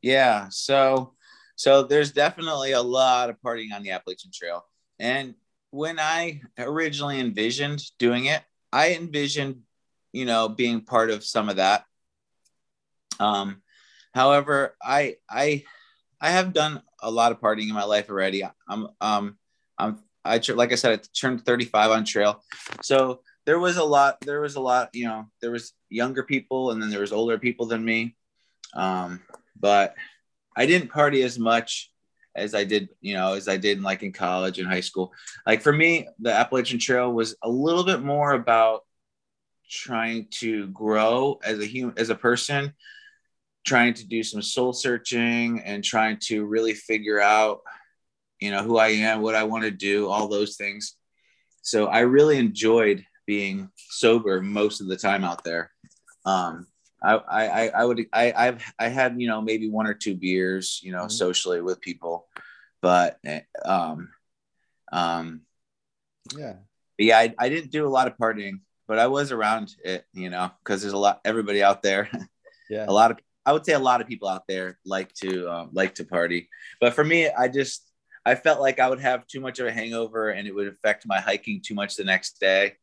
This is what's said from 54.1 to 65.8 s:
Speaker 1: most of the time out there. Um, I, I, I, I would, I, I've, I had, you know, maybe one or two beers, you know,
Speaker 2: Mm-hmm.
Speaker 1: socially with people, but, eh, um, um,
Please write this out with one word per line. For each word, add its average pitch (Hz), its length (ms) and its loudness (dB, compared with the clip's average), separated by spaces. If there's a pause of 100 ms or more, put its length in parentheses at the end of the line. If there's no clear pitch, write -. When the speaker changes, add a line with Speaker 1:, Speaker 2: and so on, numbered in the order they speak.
Speaker 1:
most 104 400 -2
of 98 60 -10
the 92 100 -6
time 98 280 -2
out 87 200 -6
there. 82 260 -6 (540)
Um, 90 420 -2 (360)
I, 107 120 4
I, 110 320 0
I, 107 220 0
I 113 160 0
would, 117 280 0
I, 117 240 2
I've, 120 280 0 (140)
I 113 100 -2
had, 127 320 -2
you 120 80 -2
know, 110 140 -2
maybe 110 260 -2
one 107 180 -2
or 104 80 -4
two 101 220 -6
beers, 92 640 -2
you 92 100 -14
know, 90 100 -6
Speaker 2:
Mm-hmm. 90 80 -8
Speaker 1:
socially 90 500 -2
with 90 200 -4
people, 85 460 -10 (540)
but, 90 440 4
eh, 76 180 -8 (220)
um, 85 440 -2 (800)
um, 85 520 -4 (920)